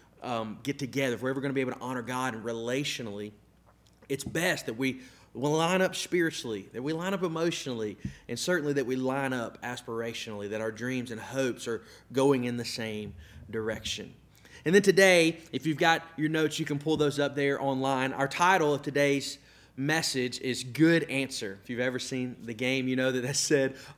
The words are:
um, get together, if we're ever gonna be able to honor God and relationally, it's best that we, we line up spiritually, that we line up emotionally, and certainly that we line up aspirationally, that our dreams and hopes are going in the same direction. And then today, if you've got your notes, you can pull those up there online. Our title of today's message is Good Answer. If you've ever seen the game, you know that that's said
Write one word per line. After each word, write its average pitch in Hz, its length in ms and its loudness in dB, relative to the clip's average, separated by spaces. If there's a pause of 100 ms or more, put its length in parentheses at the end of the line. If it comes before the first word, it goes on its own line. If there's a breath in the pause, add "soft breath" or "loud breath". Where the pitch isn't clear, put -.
(220 loud breath)
um, 110 420 -4
get 139 160 -4
together, 131 360 -2
if 104 60 -8
we're 127 80 -2
ever 135 100 -2
gonna 135 140 -2
be 135 80 0
able 123 120 -2
to - 60 -12
honor 127 220 -6
God 127 320 -4
and 113 100 -8
relationally, 117 880 -4 (800)
it's 139 160 -4
best 165 400 -2
that 120 80 -4
we, 131 260 -2 (340 loud breath)
we 123 140 -2
line 165 340 4
up 185 140 2
spiritually, 143 800 -2
that 117 100 -8
we 147 80 -2
line 175 220 -2
up 185 100 -2
emotionally, 160 760 -2 (300 loud breath)
and 120 100 -6
certainly 147 360 0
that 139 120 2
we 131 120 0
line 131 340 0
up 120 300 -4
aspirationally, 113 880 -6
that 107 100 -4
our 110 120 -2
dreams 120 400 -6
and 113 100 -8
hopes 127 480 -2
are 110 140 -4 (280 loud breath)
going 135 320 4
in 120 140 -2
the 117 80 -6
same 107 480 -8 (360 loud breath)
direction. 107 640 -6 (500 loud breath)
And 160 100 2
then 202 80 8
today, 180 560 6 (140 loud breath)
if 131 160 -4
you've 151 100 0
got 165 240 4 (160)
your 151 120 0
notes, 156 280 2
you 160 80 -2
can 143 140 -2
pull 151 180 0
those 147 220 2
up 139 160 0
there 139 260 0
online. 135 520 0
Our 139 140 0
title 175 460 4
of 143 80 0
today's 143 560 2 (400 loud breath)
message 135 640 0
is 127 240 -4
Good 156 400 6
Answer. 120 580 -4
If - 80 -14
you've 120 120 -2
ever 127 180 0
seen 127 420 -4
the 117 120 -10
game, 127 340 0
you 127 80 0
know 131 160 2
that 127 100 0
that's 131 160 -2
said 135 380 2 (220 loud breath)